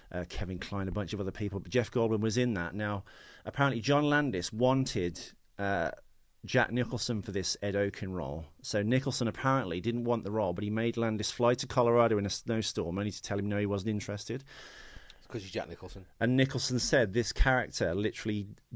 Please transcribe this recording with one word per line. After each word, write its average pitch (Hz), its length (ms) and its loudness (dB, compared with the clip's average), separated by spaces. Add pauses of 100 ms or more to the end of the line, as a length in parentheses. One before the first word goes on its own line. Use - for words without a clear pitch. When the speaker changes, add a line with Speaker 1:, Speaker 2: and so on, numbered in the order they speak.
(120)
Speaker 1:
uh, 90 160 -4
Kevin 90 320 -4
Kline, 98 260 -4
a 95 60 -4
bunch 101 220 -4
of 101 60 -6
other 95 120 -2
people. 98 260 -4
But 85 140 -8
Jeff 120 180 2
Goldblum 113 300 2
was 110 180 2
in 123 160 2
that. 87 220 -4
Now, 104 260 -2 (420)
apparently 135 360 0
John 143 280 2
Landis 143 440 0
wanted, 123 680 2 (400)
uh, 98 320 0 (560)
Jack 120 240 2
Nicholson 117 500 -2
for 98 120 -8
this 92 300 -2
Ed 101 120 -2
Okin 101 380 0
role. 78 340 -6 (160)
So - 180 -2
Nicholson 123 460 0
apparently 110 540 0
didn't 117 240 -2
want 120 180 0
the 98 80 -4
role, 104 220 2
but 87 100 -4
he 104 80 -2
made 113 260 0
Landis 110 360 -2
fly 120 220 4
to 127 120 -4
Colorado 117 500 4
in 101 80 2
a 101 60 -2
snowstorm, 107 680 -2
only 104 140 0
to - 100 -12
tell 101 200 -2
him 101 80 -2
no, 104 100 0
he 104 80 2
wasn't 101 240 -2
interested. 107 540 -4 (760)
Speaker 2:
It's - 80 -20
'cause 110 160 -8
he's 92 80 -12
Jack 98 180 -6
Nicholson. 92 380 -14 (140)
Speaker 1:
And 123 160 4
Nicholson 131 420 2
said 113 340 4
this 110 200 0
character 113 600 4
literally 104 540 -2 (300)